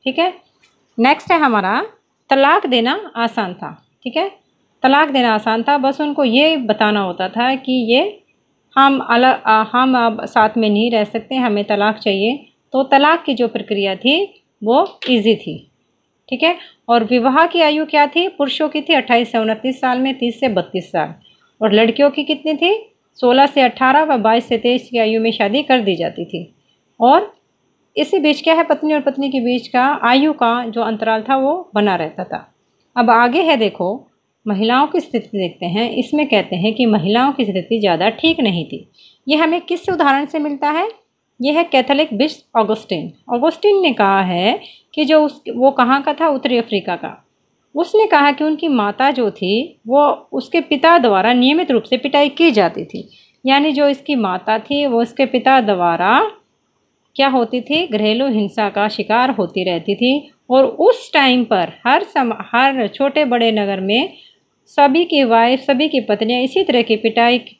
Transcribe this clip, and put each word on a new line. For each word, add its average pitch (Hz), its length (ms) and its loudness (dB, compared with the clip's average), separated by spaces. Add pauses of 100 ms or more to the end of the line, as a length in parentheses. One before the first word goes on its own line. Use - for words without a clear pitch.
ठीक 262 140 -4
है, 359 160 -2 (640)
Next 277 340 0
है 330 60 2
हमारा 233 480 0 (440)
तलाक 285 360 2
देना 262 500 -2
आसान 226 380 -4
था। 160 320 -16 (180)
ठीक 254 120 -8
है, 381 140 -4 (520)
तलाक 285 260 4
देना 247 260 0
आसान 220 280 -2
था, 285 160 0
बस 269 220 -2
उनको 294 240 -2
ये 285 320 2
बताना 214 440 -2
होता 185 280 -4
था 247 260 -2
कि 262 180 -6
ये 254 480 0 (580)
हम 277 200 4
अलग, 247 480 2
आ, 220 260 2
हम 254 340 2
अब 220 180 -4
साथ 214 320 2
में 220 140 0
नहीं 214 200 0
रह 214 140 0
सकते, 220 300 -8
हमें 214 300 -2
तलाक 208 340 -2
चाहिए। 214 540 -4 (200)
तो 262 100 0
तलाक 285 420 2
की 277 100 -4
जो 233 140 -2
प्रक्रिया 196 480 -4
थी, 320 460 -2 (220)
वो 277 360 0 (100)
easy 220 240 2
थी। - 360 -10 (580)
ठीक 254 140 -6
है, 339 140 0 (320)
और 233 160 2
विवाह 254 420 2
की 339 140 -2
आयु 302 260 0
क्या 294 200 2
थी? 339 220 -2
पुरुषों 285 400 -4
की 302 120 -6
थी 311 140 -2
अट्ठाईस 247 380 0
से 233 60 -2
उनतीस 220 420 -4
साल 254 180 -2
में, 262 200 -4
तीस 240 220 -6
से 262 80 0
बत्तीस 185 400 -4
साल, 156 260 -4 (480)
और 208 100 2
लड़कियों 226 380 4
की 285 140 -6
कितनी 311 300 -4
थी? 403 380 -2 (220)
सोलह 254 320 4
से 277 140 0
अठारह 262 420 4
व 294 160 0
बाईस 226 300 2
से 233 100 0
तेईस 247 320 -2
की 240 80 -4
आयु 220 220 0
में 226 120 0
शादी 220 300 0
कर 262 180 2
दी 196 160 0
जाती 170 280 -6
थी। 170 300 -12 (460)
और 294 340 4 (640)
इसी 302 220 0
बीच 294 240 2
क्या 320 120 2
है, 330 100 2
पत्नी 311 300 -2
और 294 60 0
पत्नी 277 280 -4
के 262 120 -2
बीच 247 280 -2
का 262 340 0
आयु 269 300 2
का 240 360 -2
जो 226 140 -6
अंतराल 220 400 -2
था, 262 140 -2
वो 294 380 -2
बना 208 220 0
रहता 165 280 -8
था। - 300 -12 (420)
अब 233 140 2
आगे 240 320 2
है, 320 140 2
देखो, 202 540 -4 (380)
महिलाओं 226 380 0
की 311 140 -2
स्थिति - 380 -6
देखते 175 280 -6
हैं। 175 240 -2
इसमें 294 380 -2
कहते 196 280 0
हैं 208 180 -2
कि 247 120 0
महिलाओं 220 460 0
की 269 120 -4
स्थिति 202 360 -4
ज़्यादा 185 280 0
ठीक 320 320 -2
नहीं 180 240 0
थी। - 240 -16 (400)
ये 302 80 0
हमें 330 240 0
किस 339 280 -6
उदाहरण 294 380 0
से 311 120 -6
मिलता 294 320 -4
है? 339 180 -2 (540)
ये 285 100 0
है 339 120 2
कैथोलिक 277 500 0
बिशप 247 440 -4
ऑगस्टिन। 208 540 -4 (160)
ऑगस्टिन 330 520 0
ने 311 120 2
कहा 196 300 2
है 185 380 -2 (340)
कि 302 100 -2
जो 302 200 4
उस, - 180 -6 (140)
वो 262 140 4
कहाँ 262 320 0
का 294 120 -2
था? 320 140 0
उत्तरी 254 300 0
अफ्रीका 190 380 -4
का। - 300 -14 (480)
उसने 415 320 2
कहा 294 260 4
कि 294 120 -4
उनकी 311 240 -2
माता 247 420 0
जो 247 200 -2
थी, 220 560 -4
वो 285 460 2
उसके 294 280 -2
पिता 320 380 4
द्वारा 214 340 2
नियमित 277 380 2
रूप 233 120 2
से - 140 -2
पिटाई 285 320 0
की 320 220 2
जाती 180 340 0
थी। - 240 -14 (380)
यानी 277 260 2
जो 285 160 2
इसकी 277 260 -4
माता 208 440 -2
थी, 285 280 -2
वो 233 160 0
उसके 254 240 -2
पिता 262 340 2
द्वारा 196 680 0 (840)
क्या 269 120 2
होती 247 320 -2
थी? 320 260 -2
घरेलू 214 420 -2
हिंसा 214 400 -2
का 202 200 -2
शिकार 226 420 -2
होती 190 340 -4
रहती 180 300 -4
थी। 262 360 -2 (200)
और 262 140 4
उस - 480 0
टाइम 254 320 2
पर 185 280 -2 (140)
हर 294 160 2
सम-, 247 380 -4
हर 254 480 0
छोटे 277 360 -2
बड़े 233 280 0
नगर 196 280 -2
में 214 320 -2 (540)
सभी 285 380 4
की 294 200 2
वाइफ, 233 360 2
सभी 285 280 0
की 285 120 0
पत्नियां 226 420 -2
इसी 370 220 -2
तरह 247 180 0
की 226 140 0
पिटाई 233 420 2 (220)